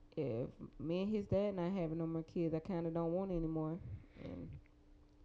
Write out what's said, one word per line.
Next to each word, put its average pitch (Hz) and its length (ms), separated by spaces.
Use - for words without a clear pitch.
if 139 320
me 170 240
and 202 80
his 208 140
dad 196 300
not 175 160
having 165 260
no 165 80
more 165 180
kids, 165 300
I 160 60
kinda 170 320
don't 165 220
want 190 180
anymore. 160 480
And - 240